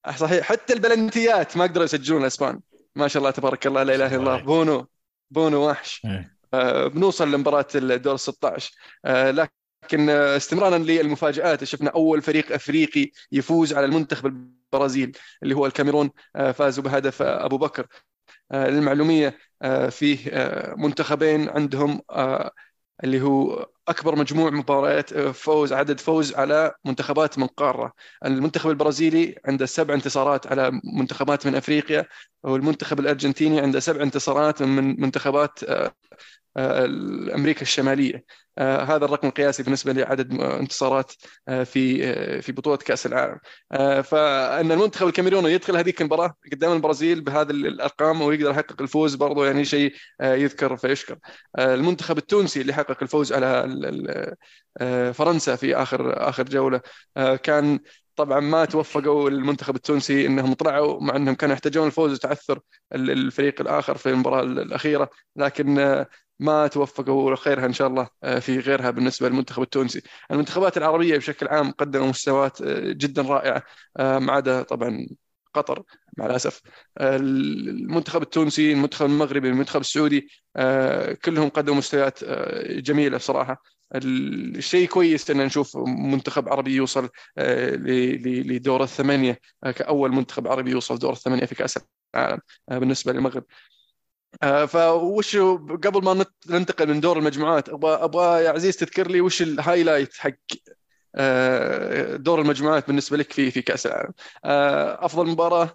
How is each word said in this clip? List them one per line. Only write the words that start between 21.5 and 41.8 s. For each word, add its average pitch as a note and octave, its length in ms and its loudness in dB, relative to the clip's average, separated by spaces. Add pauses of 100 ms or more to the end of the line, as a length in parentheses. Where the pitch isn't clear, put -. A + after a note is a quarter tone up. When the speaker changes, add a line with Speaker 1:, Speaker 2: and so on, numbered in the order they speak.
Speaker 1:
آه، - 400 -2 (540)
اللي C3 160 0
هو C#3 480 0 (200)
أكبر D#3 280 -2
مجموع D3+ 340 0
مباريات، D3 640 0
آه، C#3+ 200 -2
فوز، D3 400 0
عدد C#3+ 280 -2
فوز D#3+ 340 0
على D3 400 0 (100)
منتخبات C#3+ 540 -2
من C3 80 0
قارة. B2+ 460 -4 (320)
المنتخب C#3 460 0
البرازيلي D#3 640 2 (100)
عنده C3+ 220 0
سبع D3 280 -2
انتصارات C#3 520 0
على C3 380 0
منتخبات C#3 640 -2
من C#3 80 2
أفريقيا، D3+ 520 0 (360)
والمنتخب C#3 580 -2
الأرجنتيني C#3+ 600 2
عنده C#3 200 2
سبع D3 220 -2
انتصارات C#3+ 600 0
من C3+ 380 0
منتخبات، C#3+ 640 -2
آه، - 280 -2 (640)
آه، C3 280 0 (500)
أمريكا C#3+ 280 0
الشمالية. C3+ 600 0 (340)
آه، C3+ 240 0
هذا D3 220 2
الرقم C#3+ 240 0
القياسي C#3+ 340 0
بالنسبة C3 300 -2
لعدد C3 400 -2
م-، B2+ 80 -2
انتصارات، C3+ 720 -2 (360)
آه، B2+ 160 -2
في، C3 400 0